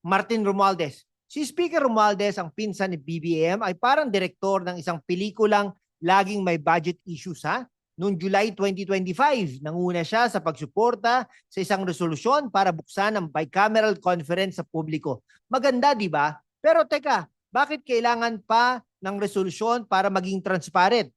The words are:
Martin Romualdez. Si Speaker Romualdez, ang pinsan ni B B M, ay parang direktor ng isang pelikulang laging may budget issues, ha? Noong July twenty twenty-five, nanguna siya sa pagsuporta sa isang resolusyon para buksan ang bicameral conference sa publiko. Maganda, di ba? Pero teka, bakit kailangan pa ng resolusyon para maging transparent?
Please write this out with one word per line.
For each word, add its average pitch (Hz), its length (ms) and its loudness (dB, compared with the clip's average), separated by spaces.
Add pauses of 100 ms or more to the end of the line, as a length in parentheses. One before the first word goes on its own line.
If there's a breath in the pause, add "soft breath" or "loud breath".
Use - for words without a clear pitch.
Martin 196 400 0
Romualdez. 196 640 0 (240)
Si 294 160 -6
Speaker 320 400 -2
Romualdez, 208 560 2
ang 165 100 -10
pinsan 196 400 -4
ni 160 80 -6
B 151 220 -8
B 165 240 0
M, 196 160 0
ay 180 160 -4
parang 269 320 2
direktor 190 560 -2
ng 180 160 -8
isang 170 240 -6
pelikulang 202 680 0 (300)
laging 190 400 2
may 175 160 0
budget 165 480 0
issues, 170 400 -12
ha? 226 180 -4 (380)
Noong 196 160 -2
July 196 400 0
twenty 196 260 -2
twenty-five, 185 800 0
nanguna 175 400 -2
siya 220 240 2
sa 196 160 -2
pagsuporta 226 880 0
sa - 320 -12
isang 190 240 -2
resolusyon 180 640 0
para 190 240 2
buksan 202 400 -4
ang 180 160 -4
bicameral 208 720 2
conference 180 560 0
sa 175 80 -8
publiko. 156 560 -6 (240 soft breath)
Maganda, 262 480 2
di 208 160 -2
ba? 151 240 2 (240)
Pero 320 240 4
teka, 254 480 0 (240)
bakit 277 320 -2
kailangan 233 560 0
pa 240 400 2 (180)
ng 190 220 -6
resolusyon 202 640 -2
para 196 240 2
maging 190 320 -2
transparent? 185 760 2